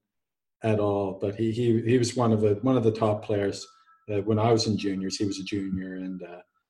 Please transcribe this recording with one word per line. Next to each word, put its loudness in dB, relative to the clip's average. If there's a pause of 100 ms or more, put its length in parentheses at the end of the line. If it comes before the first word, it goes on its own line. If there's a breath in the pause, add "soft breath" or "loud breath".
(640)
at 2
all, 0
but -4
he, 0
he, 2
he 4
was 2
one 4
of 2
the, 4
one 2
of 2
the 4
top 0
players, -2 (460 soft breath)
uh, 0
when 2
I 4
was 4
in 0
juniors. -4
He -2
was -2
a -10
junior, -6
and, -8
uh, -14 (300)